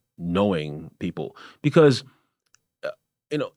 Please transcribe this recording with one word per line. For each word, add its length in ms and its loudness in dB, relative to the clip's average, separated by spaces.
knowing 800 -2
people 380 -8
because, 420 4
uh, 60 -8
you 80 -6
know, 200 -6